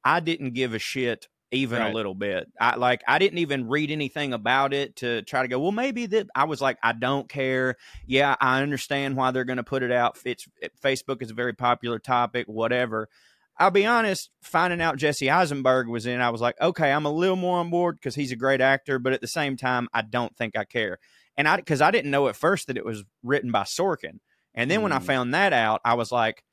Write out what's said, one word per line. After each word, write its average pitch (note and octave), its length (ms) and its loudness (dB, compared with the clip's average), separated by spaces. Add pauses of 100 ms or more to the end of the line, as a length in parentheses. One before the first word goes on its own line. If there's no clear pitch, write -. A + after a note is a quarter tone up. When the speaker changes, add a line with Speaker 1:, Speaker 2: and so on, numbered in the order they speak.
Speaker 1:
I E3 160 4
didn't D#3 340 -4
give B2 200 -2
a A2 40 -4
shit A#2+ 500 -4 (220)
even A#2+ 320 -2
a G#2+ 60 0
Speaker 2:
Right. - 20 -2
Speaker 1:
little G#2 240 -4
bit. F#2+ 320 -4 (140)
I, A#2 160 2
like, B2 320 2
I C#3 100 4
didn't F3 200 2
even C#3 300 -2
read D3 220 0
anything D3 440 -4
about C3+ 400 0
it C#3 220 -4
to A#2 260 -4
try C3 200 -2
to B2+ 60 -2
go, B2+ 120 -2
"Well, F3+ 120 0
maybe A#3+ 340 -4
that," G3+ 280 0
I C3+ 100 4
was D3+ 160 -4
like, C3+ 220 0
"I A#2 100 2
don't B2+ 360 -2
care. C3 480 0 (300)
Yeah, C3+ 340 4
I C3 220 4
understand C#3 540 -2
why B2+ 140 2
they're B2+ 140 -2
gonna B2 200 -4
put C3+ 180 -2
it B2 100 -2
out. A#2+ 340 2
It's, B2 200 -6 (140)
it, - 200 -10
Facebook C3 420 -2
is A2+ 80 -10
a A2 40 -12
very A#2+ 200 -2
popular A#2+ 440 -2
topic, A#2+ 500 -2
whatever." A2 600 -2 (520)
I'll F#3 120 6
be G3+ 140 4
honest, A#3 440 0 (120)
finding F3 400 0
out D#3 160 0
Jesse C#3+ 320 0
Eisenberg C3+ 580 2
was A#2 180 -4
in, B2 140 -2
I B2 100 2
was A2+ 120 -4
like, A#2+ 180 0
"Okay, D#3 320 2
I'm D3+ 140 0
a D3 60 0
little F#3 240 2
more F3+ 220 0
on E3+ 120 -4
board F3 320 0
'cause B2+ 120 -6
he's C#3 180 -4
a A#2+ 40 -6
great C3 240 2
actor," C3+ 400 2
but B2+ 140 0
at - 80 -4
the A#2 60 -10
same C#3+ 280 -2
time, B2 380 -2
I A2+ 80 0
don't A2+ 340 -4
think A2+ 200 -6
I G#2 80 -2
care. G#2 340 -4 (380)
And D3 120 2
I, F3+ 140 2
'cause C#3 200 0
I D#3 80 6
didn't F3+ 220 0
know C#3 160 4
at G#2 80 -4
first F3 320 0
that B2+ 80 -4
it - 80 -6
was A2 200 -8 (180)
written B2+ 300 -2
by G#2 120 2
Sorkin. - 560 -4 (340)
And B2 160 -2
then G#3+ 120 2
when F#3+ 100 0
I C3+ 60 0
Speaker 2:
Mm. - 20 0
Speaker 1:
found B2+ 340 0
that F#3 180 4
out, A2 320 2
I A#2+ 100 4
was A#2+ 180 -2
like A2+ 400 0